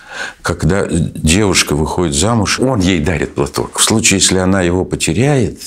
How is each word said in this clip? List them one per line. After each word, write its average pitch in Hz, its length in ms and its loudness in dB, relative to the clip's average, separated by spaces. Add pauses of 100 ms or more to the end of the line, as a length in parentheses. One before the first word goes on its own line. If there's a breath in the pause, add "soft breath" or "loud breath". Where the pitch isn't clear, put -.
(420 loud breath)
Когда 82 480 0
девушка 85 840 0
выходит 78 400 -2
замуж, 101 420 0
он 123 220 0
ей 92 180 2
дарит 76 360 -2
платок. - 440 -4
В - 60 0
случае, 104 340 2
если 90 200 2
она 92 240 2
его 87 220 0
потеряет, 107 840 0